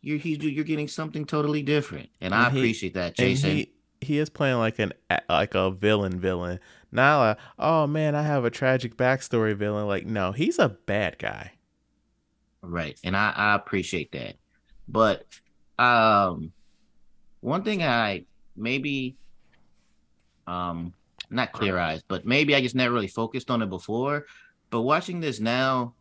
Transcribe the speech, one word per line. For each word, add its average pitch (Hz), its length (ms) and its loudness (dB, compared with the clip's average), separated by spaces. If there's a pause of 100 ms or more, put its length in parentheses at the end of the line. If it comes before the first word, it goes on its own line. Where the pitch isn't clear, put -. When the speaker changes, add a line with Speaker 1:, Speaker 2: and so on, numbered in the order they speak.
Speaker 1:
You're, 151 180 -4
he's, 156 200 -2
you're 151 240 -2
getting 151 240 -2
something 151 380 -6
totally 147 380 0
different, 139 460 -2 (120)
and 92 120 -2
I 117 140 6
Speaker 2:
And - 20 4
he, 123 280 2
Speaker 1:
appreciate 92 180 -6
that, 90 220 -4
Speaker 2:
and 101 200 4
Speaker 1:
Jason. - 20 -2
Speaker 2:
he, 139 340 0 (280)
he 147 180 -2
is 151 100 -2
playing 135 280 0
like 110 220 0
an 104 140 0 (160)
a-, - 200 2
like 87 260 2
a 95 160 2
villain, 98 480 0
villain. 87 400 -4 (320)
Not 139 280 4
like, 107 180 4 (220)
"Oh 156 280 2
man, 151 280 0
I 147 80 -2
have 143 220 0
a 117 40 2
tragic 127 480 0
backstory," 123 580 0
villain. 104 320 -2
Like, 98 180 -2
no, 98 260 -2
he's 180 280 0
a 160 100 4
bad 101 500 -4
guy. 53 340 -8 (1080)
Speaker 1:
Right, 82 420 -6
and 92 120 -4
I, 104 160 2
I 104 240 2
appreciate 90 580 -4
that. 62 220 -10 (520)
But, 110 380 2 (520)
um, 101 760 4 (880)
one 165 220 -2
thing 208 200 -2
I 110 420 0 (300)
maybe, 131 640 -4 (1300)
um, 87 460 -6 (360)
not 120 240 -4
clear 95 240 -2
eyes, 80 300 -2
but 87 180 -6
maybe 143 300 2
I 139 60 4
just 127 140 -2
never 123 180 2
really 110 140 0
focused 113 440 -6
on 120 100 0
it 104 80 -2
before. 127 560 -4 (440)
But 117 120 -2
watching 170 380 0
this 135 200 -4
now 123 600 0